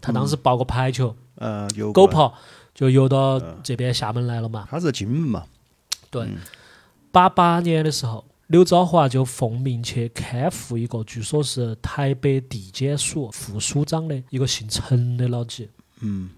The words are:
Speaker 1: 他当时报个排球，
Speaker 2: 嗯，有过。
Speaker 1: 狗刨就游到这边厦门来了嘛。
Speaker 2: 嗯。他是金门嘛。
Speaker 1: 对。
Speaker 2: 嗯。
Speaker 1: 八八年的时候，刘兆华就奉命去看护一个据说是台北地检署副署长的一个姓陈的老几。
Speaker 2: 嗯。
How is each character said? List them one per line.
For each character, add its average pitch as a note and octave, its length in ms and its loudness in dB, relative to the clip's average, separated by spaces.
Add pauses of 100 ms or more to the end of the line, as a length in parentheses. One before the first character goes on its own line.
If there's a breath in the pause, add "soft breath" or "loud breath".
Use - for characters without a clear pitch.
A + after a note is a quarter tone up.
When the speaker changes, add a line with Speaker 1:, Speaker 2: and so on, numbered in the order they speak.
Speaker 1:
他 - 100 -2
当 G#2+ 160 0
时 D3 80 0
报 B2+ 180 2
个 B2 80 0
排 C3 300 0
球， B2+ 240 -2 (200)
Speaker 2:
嗯， G#2 380 -6
有 G#2 160 -4
过。 G2 160 8
Speaker 1:
狗 - 60 -2
刨 C#3+ 180 4 (440 loud breath)
就 C3 160 2
游 C3 180 6
到 C3+ 320 2 (220)
这 B2 120 -6
边 B2 200 -2
厦 A2 180 -4
门 B2 140 -2
来 A#2 160 -4
了 A2+ 40 -4
嘛。 A2 180 -8
Speaker 2:
嗯。 - 60 -18
他 D3 80 -6
是 E3+ 140 0
金 G2+ 160 -6
门 C3 100 0
嘛。 A#2 260 -2 (680)
Speaker 1:
对。 A#2 140 -6
Speaker 2:
嗯。 G2+ 120 -8 (760 loud breath)
Speaker 1:
八 F3+ 160 6
八 F3 340 4
年 E3 220 2
的 D#3 80 2
时 C3+ 140 -4
候， A2+ 180 -6 (260)
刘 E3+ 140 8
兆 F3+ 220 6
华 D#3+ 240 4
就 C3 160 2
奉 A#2+ 340 -4
命 B2 240 -2
去 A#2 280 -4
看 C3 400 -4
护 - 260 -6
一 A#2 100 -2
个 A#2 180 -6
据 A2+ 180 -10
说 D3+ 200 0
是 A#2+ 380 -2
台 C#3 320 -2
北 C3+ 260 2
地 A#2 320 -8
检 C#3 280 -2
署 C#3 320 -4
副 - 280 -10
署 C#3+ 240 -2
长 D#3+ 240 -2
的 C#3 220 -4
一 C3 100 -4
个 C3 80 2
姓 G#2+ 220 -4
陈 B2 480 0
的 B2 120 -2
老 A#2+ 140 -4
几。 A2+ 240 -12 (340)
Speaker 2:
嗯。 G2 380 -6